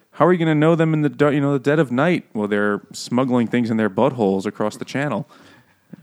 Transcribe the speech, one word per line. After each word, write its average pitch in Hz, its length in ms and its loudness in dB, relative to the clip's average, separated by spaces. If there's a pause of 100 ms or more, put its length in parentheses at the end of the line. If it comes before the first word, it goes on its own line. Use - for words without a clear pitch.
(120)
How 147 140 2
are 180 60 6
you 185 60 2
gonna 160 160 0
know 156 220 4
them 160 180 0
in 156 80 0
the 147 60 2
dar-, 135 240 2
you 147 80 0
know, 143 120 0
the 139 60 0
dead 143 220 0
of 131 100 0
night 143 420 0
while 104 140 -4
they're 104 340 0 (120)
smuggling 120 560 -2
things 120 220 -2
in 113 60 -2
their 110 140 0
buttholes 107 560 0
across 107 300 -6
the - 80 -12
channel?" 127 440 -6 (760)